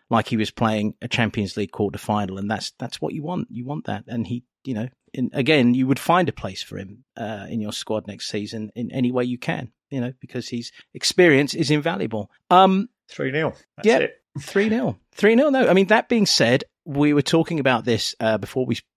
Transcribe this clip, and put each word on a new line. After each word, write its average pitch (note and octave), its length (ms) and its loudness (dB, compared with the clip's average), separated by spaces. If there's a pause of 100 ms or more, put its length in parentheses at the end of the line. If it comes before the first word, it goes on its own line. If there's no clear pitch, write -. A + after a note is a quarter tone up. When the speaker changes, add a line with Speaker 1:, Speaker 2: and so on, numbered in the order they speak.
(100)
Speaker 1:
like A2+ 180 2
he A#2 80 -2
was G#2+ 140 0
playing A2 500 -2
a B2 80 -10
Champions G#2+ 480 -2
League G#2 160 -6
quarter-final, G2+ 640 -4
and G2+ 120 -6
that's, G#2 280 -6
that's - 220 -12
what - 140 -6
you D#3 80 -8
want. E3+ 280 -6
You A#2+ 140 -10
want D3 220 -10
that. G#2 200 -6
And A#2 200 -6
he, A#2+ 180 -8 (200)
you C3+ 100 -8
know, A2 140 -6 (260)
in, B2+ 180 -4
again, C3+ 420 4
you B2+ 120 0
would C3+ 120 0
find F3 300 0
a A2 40 -2
place - 300 -12
for - 160 -16
him, G2 260 -16 (120)
uh, G#2 320 -10
in A#2 120 -6
your G#2 120 -6
squad - 340 -6
next G2+ 220 -12
season G#2+ 460 -8
in A#2+ 180 -8
any B2 200 0
way B2+ 120 0
you B2 140 -6
can, - 340 -6 (180)
you C#3 100 -4
know, B2 200 -6
because - 280 -10
his A#2+ 220 -10 (220)
experience D3 600 4
is C#3+ 160 0
invaluable. D3 600 -2 (200)
Um, F#3+ 380 6 (220)
Speaker 2:
Three C#3 200 -6
nil. C#3+ 240 -2 (220)
That's - 100 -4
Speaker 1:
yeah, A#3 120 6
Speaker 2:
it. - 240 -4 (180)
Speaker 1:
three G3+ 280 0
nil. G#3+ 300 -2 (140)
Three G#3+ 240 4
nil, D4 140 4
no. C4 180 4
I D#3 60 4
mean, F#3+ 120 4
that G#3+ 240 2
being A3 160 4
said, C3 380 2 (220)
we D3 280 2
were C#3+ 80 4
talking E3 380 0
about B2+ 260 0
this, A2+ 340 0
uh, A2 180 2
before A2+ 280 -4
we, B2 120 -2 (180)